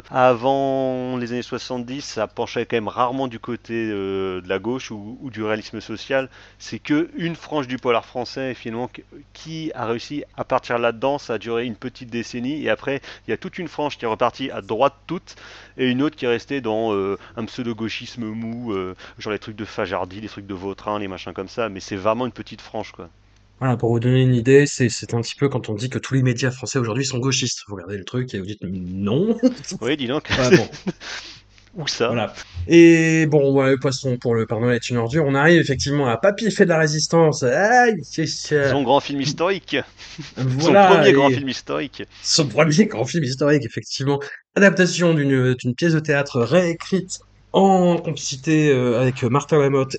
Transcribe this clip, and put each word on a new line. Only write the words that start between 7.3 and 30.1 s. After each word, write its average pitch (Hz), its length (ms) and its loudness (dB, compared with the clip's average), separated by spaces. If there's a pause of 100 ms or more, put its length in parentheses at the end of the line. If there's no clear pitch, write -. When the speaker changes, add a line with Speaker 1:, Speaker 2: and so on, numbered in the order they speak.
Speaker 1:
frange 147 320 -6
du 127 100 -6
polar 117 280 0
français, 131 480 -8
finalement, 117 340 -8
qui, - 140 -16 (320)
qui 160 400 -10
a 120 140 -8
réussi 120 360 -6 (140)
à 127 60 -6
partir 123 340 -2
là-dedans. 120 400 0
Ça 123 160 -8
a 110 60 -4
duré 117 260 -4
une 117 100 -8
petite 123 360 -14
décennie, 123 520 -6
et 117 60 -2
après, 131 320 -2 (260)
il - 40 -4
y - 20 -2
a 107 40 -4
toute - 200 -12
une 175 100 -8
frange 147 300 -6
qui - 80 -8
est - 20 -2
repartie 120 440 -2
à 113 100 -10
droite 113 320 0 (140)
toute, - 280 -10 (440)
et 131 100 2
une 123 140 0
autre 151 120 -2
qui - 100 -6
est 123 40 0
restée 120 320 -2
dans, 110 320 0
euh, 98 240 0 (200)
un 110 80 -6
pseudo-gauchisme 117 800 -8
mou, 113 460 -8
euh, 92 220 -4 (240)
genre 107 160 -6
les 101 60 -4
trucs 110 180 -14
de 110 80 -8
Fajardi, 95 560 -6
les 104 80 -10
trucs 101 180 -16
de 101 60 -8
Vautrin, 98 460 -6
les 101 80 -6
machins 92 260 -10
comme 95 160 -8
ça, 117 200 -4
mais 95 100 -12
c'est - 180 -10
vraiment 110 300 0
une 117 40 -8
petite 113 300 -14
frange, - 300 -10
quoi. 87 180 -18 (520)
Speaker 2:
Voilà, 127 160 0
pour 113 160 0
vous 117 80 0
donner 127 200 4
une 127 140 4
idée, 135 300 6
c'est, 127 240 0
c'est - 240 -10
un 117 80 0
petit - 160 -8
peu 139 100 0
quand 127 220 -4
on 107 60 -4
dit 120 140 -4
que 123 80 -4
tous - 160 -8
les 135 100 2
médias 127 280 0
français - 260 -6
aujourd'hui 117 280 -2
sont 127 140 -4
gauchistes. 131 400 -2 (100)
Vous 101 60 -12
regardez 92 220 -10
le 95 60 -10
truc 127 300 -6
et 104 60 -4
vous 92 60 -8
dites, 101 180 -10
non. 98 760 -2 (220)
<laughs> - 200 -12
Speaker 1:
Oui, 127 160 -2
dis 139 120 -4
donc. 139 220 -4